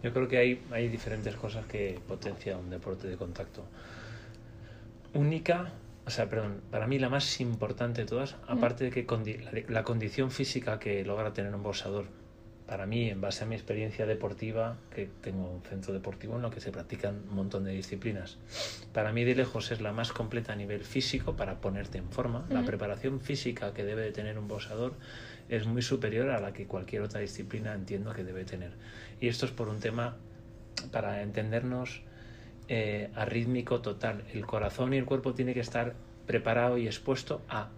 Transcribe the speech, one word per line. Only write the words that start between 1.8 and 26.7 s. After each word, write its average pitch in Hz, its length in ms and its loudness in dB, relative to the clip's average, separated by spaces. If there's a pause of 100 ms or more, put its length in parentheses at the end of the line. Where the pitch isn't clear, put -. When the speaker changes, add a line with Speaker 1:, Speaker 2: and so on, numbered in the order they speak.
Speaker 1:
potencia 95 520 -4
un 90 100 -6
deporte 92 400 -4
de 92 80 -4
contacto. 92 480 -6 (1500)
Única, 160 580 4 (340)
o 123 40 -4
sea, 104 180 2
perdón, 104 320 0 (100)
para 110 160 2
mí 135 120 4
la 131 100 4
más 135 320 2
importante 117 600 2
de 101 40 0
todas, 127 280 0
Speaker 2:
Ujú. - 180 -6
Speaker 1:
aparte 120 320 4
de 123 60 2
que 123 160 0
condi-, 110 360 0
la - 80 -8
de, 113 180 -2
la 110 140 4
condición 117 480 2
física 120 480 0
que 101 260 2
logra 104 280 2
tener 101 220 -2
un 101 80 -2
boxeador, 101 440 -2 (600)
para 98 200 -4
mí, 113 240 4
en 95 100 -2
base 98 240 0
a - 20 -2
mi 113 80 -2
experiencia 107 520 0
deportiva, 110 720 0 (160)
que 95 160 -4 (100)
tengo 92 300 -2
un 90 120 -6
centro 98 300 -4
deportivo 95 440 -4
en 120 60 0
lo 113 80 0
que - 100 -8
se 101 120 -6
practican - 440 -2 (120)
un 101 80 -4
montón 98 280 0
de 95 80 -2
disciplinas, 98 680 -4 (560)
para 107 180 4
mí 117 120 4
de 123 100 8
lejos 117 360 4
es 110 120 0
la 104 100 0
más 113 200 0
completa 113 420 -2
a - 20 -2
nivel 101 260 -2
físico - 540 0
para 95 240 0
ponerte 98 380 0
en 92 120 -4
forma. 120 380 0
La 131 120 4
Speaker 2:
Ujú. 123 80 2
Speaker 1:
preparación 107 520 0
física 117 540 -2
que 104 100 -2
debe 107 180 0
de 107 100 0
tener 107 260 -4
un 104 100 -4
boxeador 110 460 -2 (560)
es 110 160 2
muy 120 160 2
superior 117 480 2
a 113 100 2
la 101 140 -4
que 98 120 -8
cualquier 95 360 -2